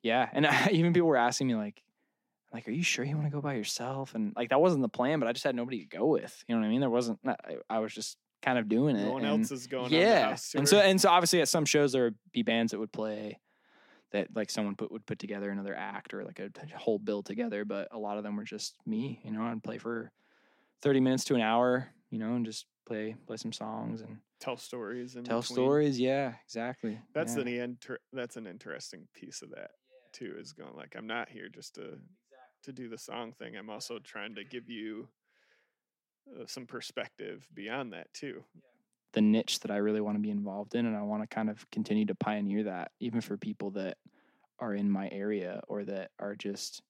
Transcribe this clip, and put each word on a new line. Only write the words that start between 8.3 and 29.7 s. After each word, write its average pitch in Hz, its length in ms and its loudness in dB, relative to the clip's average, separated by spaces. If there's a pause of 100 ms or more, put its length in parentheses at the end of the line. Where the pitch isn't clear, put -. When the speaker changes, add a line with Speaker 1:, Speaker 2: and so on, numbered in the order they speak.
Speaker 1:
kind 127 160 4
of 110 100 0
doing 123 280 6
it, 101 80 2
Speaker 2:
No 110 80 0
one 135 120 -2
Speaker 1:
and - 40 2
Speaker 2:
else 110 220 2
is 131 160 -8
going 131 280 -2
on 175 120 6
the 226 80 8
Speaker 1:
Yeah. - 20 8
Speaker 2:
house 135 380 0
Speaker 1:
And 143 140 2
so, 202 100 10
Speaker 2:
tour. - 20 12
Speaker 1:
and 190 200 8
so 196 100 8
obviously 175 320 8
at 139 60 4
some 160 180 4
shows 147 260 6
there 127 120 6
would 113 140 2 (140)
be 120 100 2
bands 113 300 4
that 104 80 -4
would 110 120 -6
play 107 480 -6 (720)
that, 104 240 -2
like, 107 140 -2
someone 101 260 -2
put, - 160 -6
would 110 140 -10
put 107 140 -6
together 101 300 -4
another 98 260 -4
act 101 380 -8
or, 98 100 -6
like, - 160 -12
a 101 100 -8
t-, - 260 -14
whole 107 240 0
bill 104 220 -2
together, 104 440 -4
but 98 260 -6
a 113 60 -10
lot 104 200 -4
of 104 60 -6
them 104 120 -4
were 104 80 -6
just - 320 -10 (100)
me, 117 380 -4
you 110 80 -8
know, 110 100 -4
I'd 117 220 -4
play 113 140 -8
for 117 340 -6 (720)
thirty 139 180 6
minutes 131 260 4
to 139 100 4
an 117 60 4
hour, 123 460 4 (220)
you 110 80 -6
know, 110 180 -2
and 117 100 0
just 110 200 -10 (200)
play, 110 300 -6 (100)
play 113 120 -8
some 113 140 -8
songs 113 500 -6
and 110 180 -14 (200)
Speaker 2:
Tell 123 160 -6
stories 123 600 -8
in 120 80 -10
Speaker 1:
tell 117 160 0
Speaker 2:
between. 120 40 -6
Speaker 1:
stories, 135 560 4
yeah, 131 440 2
exactly, 117 560 -6 (140)
Speaker 2:
That's 151 220 -2
Speaker 1:
yeah. 139 60 0
Speaker 2:
an 123 60 -2
inter-, 123 500 -6 (140)
that's 123 240 -6
an 110 100 -12
interesting 85 680 -12
piece - 280 -16
of - 80 -18
that, - 220 -14 (400)